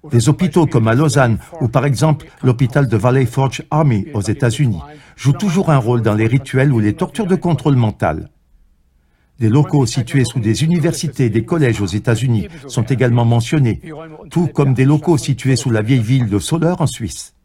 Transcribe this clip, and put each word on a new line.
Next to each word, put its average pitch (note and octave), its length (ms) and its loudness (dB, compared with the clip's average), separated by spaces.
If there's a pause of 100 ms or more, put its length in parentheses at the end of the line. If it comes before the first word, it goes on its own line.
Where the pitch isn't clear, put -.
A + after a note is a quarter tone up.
(100)
Des A#2 180 4
hôpitaux E3+ 380 2
comme A2+ 220 0
à A2 60 2
Lausanne, C3 440 2 (220)
ou C3 80 -2
par C3+ 160 0
exemple C#3+ 420 0 (160)
l'hôpital B2+ 460 0
de A2+ 80 0
Valley B2+ 300 2
Forge B2 440 -2
Army C#3+ 440 2
aux G2+ 60 -2
États-Unis, A2+ 600 -2 (360)
jouent C#3 160 0
toujours F3 380 0
un D3 60 4
rôle B2 260 0
dans G#2+ 120 0
les G#2+ 120 0
rituels C3 460 0
ou A2+ 80 2
les G#2+ 140 0
tortures F#3 320 -4
de F#3 100 2
contrôle D#3 400 0
mental. G2+ 540 -2 (1080)
Des A2+ 100 0
locaux C#3+ 380 2
situés B2+ 380 0
sous - 160 -4
des A2 240 0
universités D#3+ 600 0
et A2 40 2
des E3 140 0
collèges C#3 360 0
aux G#2 60 -2
États-Unis A2 640 -2 (180)
sont - 160 -4
également A#2+ 420 0
mentionnés, A#2 560 0 (500)
tout E3+ 180 0
comme C3+ 260 0
des C3 100 2
locaux D3+ 340 2
situés C3 380 -2
sous A#2+ 140 -4
la A2 120 0
vieille A#2+ 200 2
ville A#2+ 260 0
de G2+ 100 0
Soleure E3 420 -2
en D3 60 0
Suisse. - 480 -8 (100)